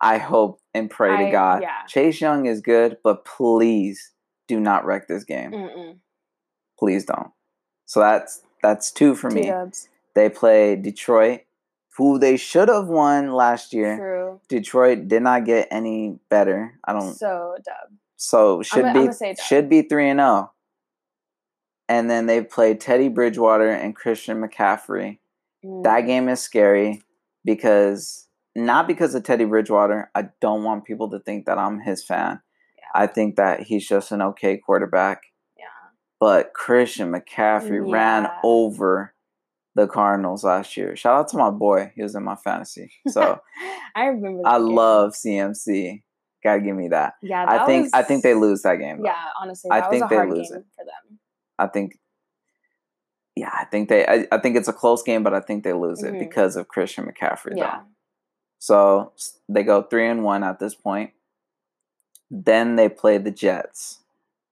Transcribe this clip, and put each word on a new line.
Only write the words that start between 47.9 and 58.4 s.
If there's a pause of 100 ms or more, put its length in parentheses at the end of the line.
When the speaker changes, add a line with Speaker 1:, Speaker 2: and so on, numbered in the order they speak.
Speaker 1:
I
Speaker 2:
was
Speaker 1:
think
they
lose
that
game,
though.
Speaker 2:
Yeah, (240)
honestly,
Speaker 1:
I
Speaker 2:
that
Speaker 1:
think
Speaker 2:
was
a
Speaker 1:
they
Speaker 2:
hard
Speaker 1:
lose
Speaker 2:
game
Speaker 1:
it. (100)
Speaker 2:
for
them. (420)
Speaker 1:
I
think, (1400)
yeah,
I
think
they,
I,
I
think
it's
a
close
game,
but
I
think
they
lose
it
Speaker 2:
Mm-hmm.
Speaker 1:
because
of
Christian
McCaffrey,
though.
Speaker 2:
Yeah. (800)